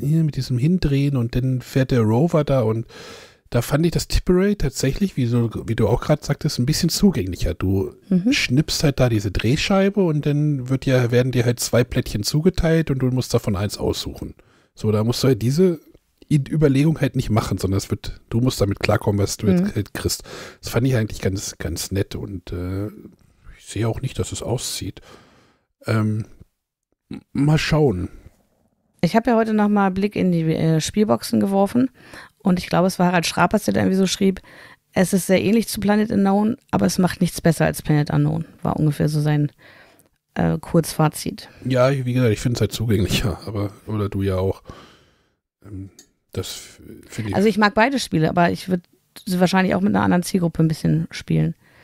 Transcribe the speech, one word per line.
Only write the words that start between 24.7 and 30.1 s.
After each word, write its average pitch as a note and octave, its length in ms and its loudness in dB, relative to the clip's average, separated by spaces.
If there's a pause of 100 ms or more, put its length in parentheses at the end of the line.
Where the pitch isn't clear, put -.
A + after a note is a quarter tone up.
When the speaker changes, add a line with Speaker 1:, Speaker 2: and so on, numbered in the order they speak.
Speaker 1:
Ähm, G#2+ 400 -2 (840)
m-, - 100 -12 (120)
mal D3 260 2
schauen. B2 500 0 (960)
Speaker 2:
Ich E3+ 120 0
hab A3+ 120 4
ja A#3+ 100 2
heute A3 180 0
noch G#3 140 2
mal G3+ 220 2
Blick G3 260 -2